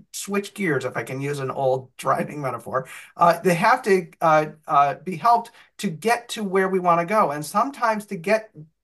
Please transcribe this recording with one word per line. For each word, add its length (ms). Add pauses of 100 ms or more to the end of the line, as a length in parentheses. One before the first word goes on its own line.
(140)
switch 400
gears, 320
if 100
I 80
can 160
use 200
an 120
old 460
driving 440
metaphor. 460 (300)
Uh, 240
they 120
have 280
to, 280 (120)
uh, 240 (200)
uh, 300
be 220
helped 340 (280)
to 100
get 400
to 160
where 240
we 100
wanna 260
go. 260
And 140
sometimes 640
to 80
get, 340 (340)